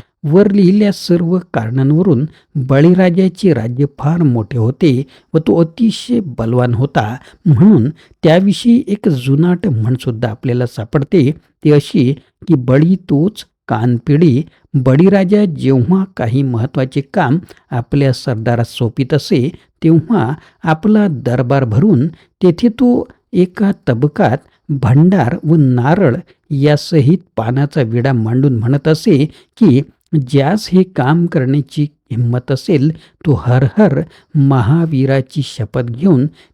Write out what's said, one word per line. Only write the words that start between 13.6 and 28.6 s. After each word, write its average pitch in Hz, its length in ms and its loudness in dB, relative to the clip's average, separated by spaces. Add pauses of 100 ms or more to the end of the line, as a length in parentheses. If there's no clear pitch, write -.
कानपिडी." 123 720 0 (320)
बळीराजा 185 720 2
जेव्हा 135 600 0 (120)
काही 123 260 -2
महत्त्वाचे 131 580 -4
काम 135 380 -2 (320)
आपल्या 131 420 -2
सरदारास 117 560 -4
सोपित 120 460 -4
असे, 143 360 -2 (340)
तेव्हा 160 480 0 (300)
आपला 208 480 0
दरबार 131 540 -2
भरून 135 440 2
तेथे - 600 -2
तो 247 400 0 (240)
एका 190 400 0 (160)
तबकात 131 500 0 (300)
भंडार 143 760 2
व 156 100 0
नारळ 135 640 2 (340)
यासहित 147 680 0 (180)
पानाचा 131 460 -2
विडा 120 300 -2
मांडून 123 440 0
म्हणत 123 320 -2